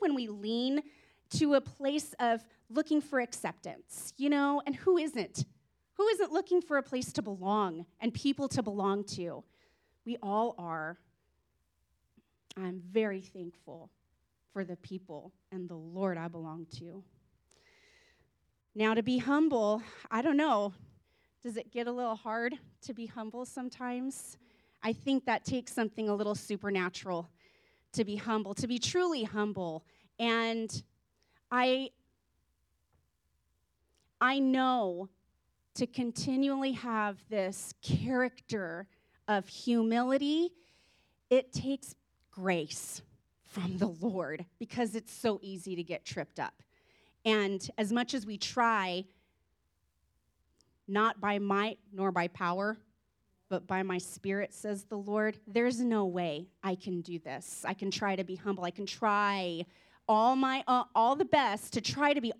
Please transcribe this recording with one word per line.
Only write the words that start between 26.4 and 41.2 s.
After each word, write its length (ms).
to 100
be 100
humble, 400
to 140
be 100
truly 460
humble. 600
And 600
I, 400
I 180
know 680
to 120
continually 880
have 440
this 420
character 1080
of 180
humility, 1040